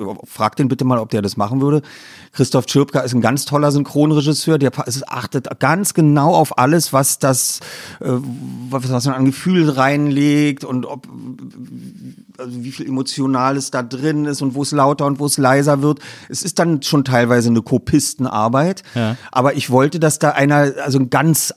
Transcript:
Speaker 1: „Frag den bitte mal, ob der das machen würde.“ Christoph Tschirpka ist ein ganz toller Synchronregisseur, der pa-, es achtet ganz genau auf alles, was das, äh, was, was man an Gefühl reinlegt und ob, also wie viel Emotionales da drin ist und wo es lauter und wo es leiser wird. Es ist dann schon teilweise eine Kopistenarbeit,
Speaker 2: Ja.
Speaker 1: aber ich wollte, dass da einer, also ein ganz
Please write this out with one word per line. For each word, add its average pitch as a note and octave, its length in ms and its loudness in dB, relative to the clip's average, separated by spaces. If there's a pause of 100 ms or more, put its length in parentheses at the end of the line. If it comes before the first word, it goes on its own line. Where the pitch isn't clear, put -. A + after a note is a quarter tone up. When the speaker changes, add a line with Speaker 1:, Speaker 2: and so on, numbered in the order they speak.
(240)
Speaker 1:
„Frag - 320 -4
den C#3 140 0
bitte B2+ 160 -2
mal, B2+ 140 2
ob A2 100 -6
der A2 120 0
das G2 140 -4
machen A2 240 -2
würde.“ C#3+ 220 2 (500)
Christoph C3 340 0
Tschirpka C#3 360 2
ist B2 120 -4
ein B2 60 2
ganz A#2 240 0
toller C#3+ 300 0
Synchronregisseur, D3 840 2
der C3+ 120 2
pa-, - 180 -6
es B2+ 180 -6
achtet B2+ 440 -8 (100)
ganz E3 340 0
genau D3 400 4
auf D#3+ 240 2
alles, D3+ 360 2
was C3+ 260 0
das, - 400 0 (400)
äh, - 80 -8 (640)
was, B2+ 200 -4
was B2 160 -2
man C#3 100 0
an C3 100 0
Gefühl D#3+ 440 2
reinlegt C#3+ 920 2
und B2+ 220 -4
ob, C3 240 -12 (1300)
also B2 260 -12
wie C3 80 -10
viel - 160 -12
Emotionales C3+ 840 -2
da B2+ 140 -4
drin C#3+ 420 -2
ist C#3+ 160 -6
und C3+ 140 -2
wo C#3+ 80 -4
es C3+ 80 -6
lauter C#3+ 340 2
und C#3 140 0
wo D3 60 -2
es C#3+ 120 -2
leiser C#3 440 4
wird. D3 180 2 (300)
Es D3 120 -8
ist - 160 -6
dann E3+ 260 2
schon C#3+ 200 2
teilweise A#2+ 460 2
eine A#2 120 4
Kopistenarbeit, C3 1200 0 (140)
Speaker 2:
Ja. A2+ 220 -2 (160)
Speaker 1:
aber C3 220 2
ich C#3 160 -6
wollte, C#3 280 2
dass D#3 200 0
da D#3 100 2
einer, C#3+ 420 2 (140)
also C#3 140 2
ein C3 100 0
ganz D3 480 2